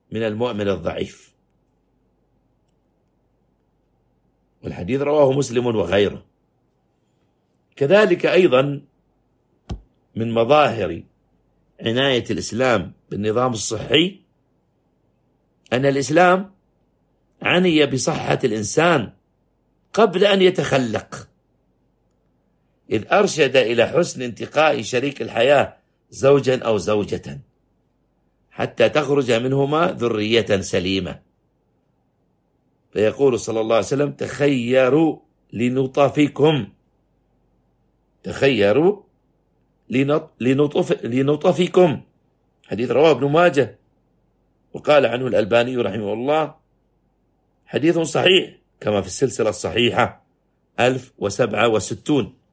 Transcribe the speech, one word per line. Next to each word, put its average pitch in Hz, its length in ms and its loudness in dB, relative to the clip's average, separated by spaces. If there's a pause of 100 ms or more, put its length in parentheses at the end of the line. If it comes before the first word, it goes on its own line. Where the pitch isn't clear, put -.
(120)
من 110 100 -6
المؤمن 107 460 -2
الضعيف". 87 640 -6 (3250)
والحديث 104 380 -6
رواه 143 320 2
مسلم 123 340 -2
وغيره. 101 580 0 (1500)
كذلك 175 500 2
أيضًا 143 560 2 (1300)
من 113 180 -4
مظاهر 113 680 0 (800)
عناية 123 500 -2
الإسلام 110 600 -4 (180)
بالنظام 107 420 -2
الصحي 143 680 -2 (1500)
أن 131 140 0
الإسلام 170 680 2 (880)
عني 156 440 2
بصحة 139 580 -4
الإنسان 120 680 0 (800)
قبل 190 320 2
أن 196 180 4
يتخلق، 139 840 -2 (1600)
إذ 104 220 -4
أرشد 160 440 2
إلى 117 300 2
حسن 131 360 -2
انتقاء 120 600 -2
شريك 127 400 -6
الحياة 120 540 2 (340)
زوجاً 131 520 2
أو 110 160 0
زوجة 98 640 -4 (1080)
حتى 117 380 0
تخرج 139 440 0
منهما 139 540 0
ذرية 113 760 0
سليمة، 90 600 -4 (1700)
فيقول 107 480 0
صلى 113 200 -4
الله 113 160 0
عليه 101 100 0
وسلم: 143 260 -2
"تخيروا 131 1080 0 (340)
لنطفكم، 135 1160 0 (1500)
تخيروا 139 800 2 (880)
لنط-، 143 400 -2 (100)
لنطف-، 143 640 0
لنطفكم". 139 1000 0 (640)
حديث 117 240 -6
رواه 147 200 4
ابن 143 200 0
ماجه، 151 480 2 (920)
وقال 139 340 2
عنه 123 200 -4
الألباني 117 500 0
رحمه 113 360 -4
الله: 143 420 -2 (1120)
"حديث 160 320 0
صحيح"، 165 600 0 (220)
كما 104 200 -2
في 95 60 -6
السلسلة 117 440 -2
الصحيحة 104 760 -2 (560)
ألف 127 380 -2
وسبعة 104 500 -2
وستون. 110 720 -2 (140)